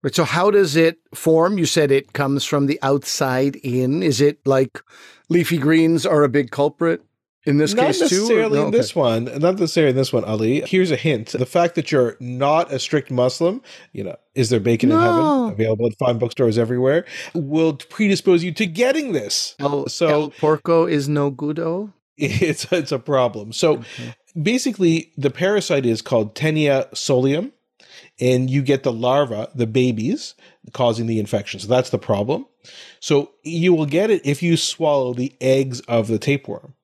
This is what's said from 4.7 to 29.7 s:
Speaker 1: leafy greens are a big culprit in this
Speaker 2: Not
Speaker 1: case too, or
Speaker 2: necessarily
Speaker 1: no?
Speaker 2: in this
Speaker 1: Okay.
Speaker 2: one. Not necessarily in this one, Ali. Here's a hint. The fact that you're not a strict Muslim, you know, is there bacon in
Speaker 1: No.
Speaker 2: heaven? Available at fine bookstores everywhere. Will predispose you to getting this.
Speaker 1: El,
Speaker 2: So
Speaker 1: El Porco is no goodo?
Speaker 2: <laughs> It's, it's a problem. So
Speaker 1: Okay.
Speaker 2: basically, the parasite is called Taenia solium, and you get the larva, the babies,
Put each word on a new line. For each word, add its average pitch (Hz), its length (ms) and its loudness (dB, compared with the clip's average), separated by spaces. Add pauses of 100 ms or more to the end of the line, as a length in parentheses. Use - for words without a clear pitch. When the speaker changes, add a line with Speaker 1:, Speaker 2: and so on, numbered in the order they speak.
Speaker 1:
leafy 170 300 0
greens 160 480 2
are 156 180 4
a 139 60 4
big 123 220 0
culprit 165 500 0 (440)
in 143 120 2
this 151 160 2
Speaker 2:
Not 247 140 2
Speaker 1:
case 370 100 0
too, 349 60 0
or 302 60 2
Speaker 2:
necessarily 214 500 2
Speaker 1:
no? 214 80 0
Speaker 2:
in 208 40 -2
this 208 200 0
Speaker 1:
Okay. 175 80 -4
Speaker 2:
one. 117 260 2
Not 151 340 -2
necessarily 160 300 2
in 127 60 0
this 131 180 -2
one, 117 100 0
Ali. 110 380 -2
Here's 185 300 0
a 139 40 0
hint. 123 340 -2
The 120 180 -4
fact 170 280 0
that 156 160 -4
you're 123 280 2
not 139 520 -2
a 135 60 -6
strict - 320 -4
Muslim, 135 520 0 (300)
you 107 120 -10
know, 85 120 -10 (200)
is 117 160 0
there 117 80 2
bacon 117 320 2
in 320 80 4
Speaker 1:
No. - 40 4
Speaker 2:
heaven? 311 500 2
Available 110 340 0
at 107 100 -4
fine 123 220 0
bookstores 117 400 0
everywhere. 127 440 0 (300)
Will 160 400 0
predispose 190 680 0
you 180 100 -4
to 214 140 -2
getting 247 460 -2
this. - 460 -6
Speaker 1:
El, 139 280 -2
Speaker 2:
So 170 200 -2
Speaker 1:
El 151 220 0
Porco 160 560 2
is 147 240 -2
no 143 220 0
goodo? 165 600 -6 (120)
Speaker 2:
<laughs> - 160 -20
It's, 147 520 -2
it's 165 200 -2
a 135 80 -2
problem. 117 520 -2
So 156 260 2
Speaker 1:
Okay. 120 360 -14 (280)
Speaker 2:
basically, 185 760 0
the 139 140 0
parasite 175 540 0
is 113 160 0
called 110 340 -2
Taenia 147 580 0
solium, 143 580 0 (680)
and 127 300 2
you 139 140 2
get 135 200 2
the 131 80 0
larva, 120 640 -2
the 120 140 -2
babies, 127 680 -2 (400)